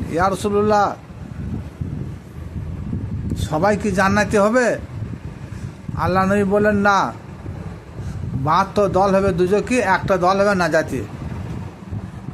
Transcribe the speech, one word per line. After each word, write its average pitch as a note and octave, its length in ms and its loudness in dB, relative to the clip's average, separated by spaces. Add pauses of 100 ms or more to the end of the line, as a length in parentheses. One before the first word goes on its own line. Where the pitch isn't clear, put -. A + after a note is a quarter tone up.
(120)
"ইয়া F3+ 180 2
রাসূলুল্লাহ, G3+ 640 2 (2500)
সবাই F#3 400 0
কি G#3+ 140 -2
জান্নাতি G3 460 2
হবে?" G#3+ 420 4 (1160)
আল্লাহ F3+ 300 2
নবী G3+ 180 4
বললেন, G#3 320 4
"না, G3 360 4 (1200)
বাহাত্তর F#3 540 2
দল F#3+ 260 4
হবে G3 180 4
দুজকি, F#3 460 2
একটা F#3 380 2
দল F#3 240 4
হবে G3+ 140 4
নাজাতি।" D#3 480 2 (1300)